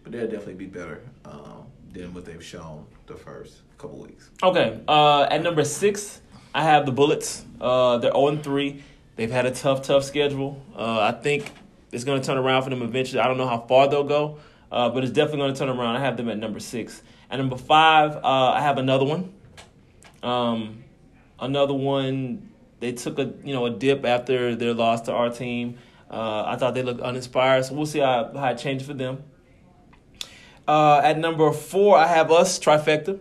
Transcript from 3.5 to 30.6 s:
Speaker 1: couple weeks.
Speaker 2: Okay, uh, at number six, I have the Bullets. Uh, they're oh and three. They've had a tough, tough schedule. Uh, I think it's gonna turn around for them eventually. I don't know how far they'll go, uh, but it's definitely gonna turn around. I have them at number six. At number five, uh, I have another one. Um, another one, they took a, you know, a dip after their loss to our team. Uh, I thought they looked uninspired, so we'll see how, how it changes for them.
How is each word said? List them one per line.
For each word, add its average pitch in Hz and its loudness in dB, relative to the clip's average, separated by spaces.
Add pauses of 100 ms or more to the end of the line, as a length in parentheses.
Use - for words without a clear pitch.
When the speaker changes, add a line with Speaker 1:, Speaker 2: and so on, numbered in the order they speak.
Speaker 1:
couple - -16
weeks. - -20 (120)
Speaker 2:
Okay, 147 2
uh, 147 6
at 151 0
number 165 0
six, 202 -4 (340)
I 143 -2
have 151 4
the 135 -2
Bullets. 143 0 (160)
Uh, 123 2
they're 123 0
oh 139 4
and 151 -2
three. 139 -4 (320)
They've 113 -6
had 127 0
a 127 0
tough, 135 -2
tough 139 2
schedule. 139 -4 (140)
Uh, 113 -2
I 107 2
think 143 -4 (400)
it's 120 -8
gonna 135 -2
turn 139 -2
around 131 2
for 135 -6
them 127 -6
eventually. 127 -4
I 117 2
don't 127 0
know 127 -2
how 117 -2
far 131 4
they'll 143 0
go, 147 -2 (340)
uh, 120 0
but 131 -2
it's 120 -4
definitely 147 0
gonna 135 -2
turn 139 -4
around. 120 -2
I 131 -2
have 127 -2
them 117 -6
at 104 -6
number 107 -8
six. - -12 (300)
At 123 -8
number 131 -4
five, 156 4
uh, - -12 (320)
I 117 0
have 143 0
another 131 2
one. 175 -4 (880)
Um, 117 -4 (560)
another 139 0
one, 135 -4 (300)
they 120 -4
took 143 -8
a, 123 -4 (100)
you 143 -8
know, 123 -2
a 117 -2
dip 135 0
after 123 0
their 117 -2
loss 117 0
to - -6
our 120 0
team. 120 -8 (320)
Uh, 107 -6
I 123 -4
thought 123 0
they 127 -2
looked 120 -6
uninspired, 127 0
so 131 -8
we'll 151 -2
see 151 -4
how, 127 0
how 139 -2
it - -4
changes 135 -6
for 143 -12
them. 131 -8 (1400)